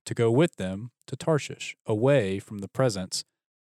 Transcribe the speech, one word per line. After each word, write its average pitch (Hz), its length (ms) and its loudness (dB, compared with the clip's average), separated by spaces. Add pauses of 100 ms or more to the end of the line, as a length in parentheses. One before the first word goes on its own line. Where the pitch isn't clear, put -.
to - 80 -6
go 117 160 4
with 135 240 4
them 98 340 -6 (160)
to - 100 -10
Tarshish, - 720 -4
away 107 540 2
from 107 180 -12
the 98 100 -10
presence 98 560 -2 (420)